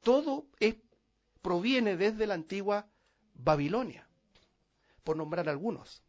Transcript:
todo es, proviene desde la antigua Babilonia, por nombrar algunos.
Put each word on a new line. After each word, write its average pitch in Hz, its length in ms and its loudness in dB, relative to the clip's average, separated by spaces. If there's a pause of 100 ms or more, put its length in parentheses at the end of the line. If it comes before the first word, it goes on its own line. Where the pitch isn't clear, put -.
todo 285 460 2 (120)
es, 220 160 2 (640)
proviene 202 560 0
desde 214 280 0
la 208 80 -2
antigua 196 540 -4 (480)
Babilonia, 147 720 0 (960)
por 160 140 -2
nombrar 160 320 -2
algunos. 156 600 -4